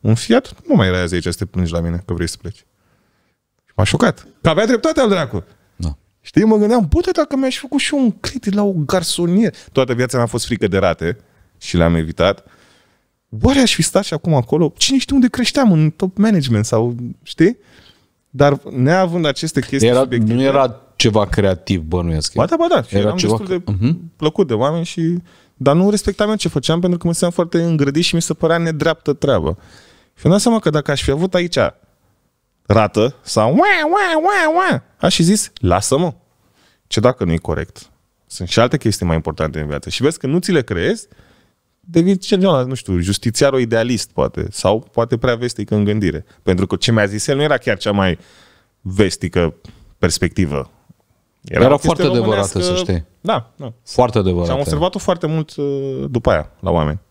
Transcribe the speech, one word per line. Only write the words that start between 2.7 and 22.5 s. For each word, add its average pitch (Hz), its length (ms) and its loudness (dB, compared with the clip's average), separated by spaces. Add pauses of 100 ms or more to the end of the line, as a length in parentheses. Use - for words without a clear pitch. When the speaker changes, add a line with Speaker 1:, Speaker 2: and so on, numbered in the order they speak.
Speaker 1:
Și - 100 -20
m-a 107 80 2
șocat. - 440 0 (140)
Că 185 80 2
avea 170 160 2
dreptate 262 340 0
al 247 100 4
dracu. 147 340 -2 (320)
Speaker 2:
Da. 82 200 -6 (260)
Speaker 1:
Știi, - 220 2
mă 220 120 4
gândeam, 214 340 2
„Bă, 320 140 2
dar 370 100 -2
dacă 294 220 -2
mi-aș 269 220 -2
făcut 277 220 -4
și - 160 -4
eu 277 80 2
un 226 160 0
credit - 340 -6
la 208 100 2
o 202 80 2 (140)
garsonier.” 175 680 0 (180)
Toată 127 220 0
viața 123 240 -2
mi-a 120 80 2
fost 117 200 -4
frică 110 220 -2
de 95 100 0
rate 87 400 0 (400)
și - 200 -6
le-am 85 180 4
evitat. 85 500 0 (960)
„Oare 277 180 4
aș 247 140 2
fi - 80 -2
stat 190 220 0
și - 100 -8
acum 156 200 -2
acolo? 147 440 0
Cine 269 220 0
știe 277 160 -2
unde 254 120 4
creșteam 247 440 0
în 156 200 4
top - 260 -6
management 135 480 2
sau, 120 300 0 (280)
știi?” 202 340 2 (720)
Dar 143 280 2 (120)
neavând 165 540 2
aceste 147 360 -2
chestii 123 280 0
Speaker 2:
Era, 123 100 4
Speaker 1:
subiective 120 340 0
Speaker 2:
nu 123 80 2
era 135 340 2 (200)
ceva 107 300 2
creativ, 95 560 0
bănuiesc. 82 520 -2
Speaker 1:
Ba 127 120 0
da, 247 100 -2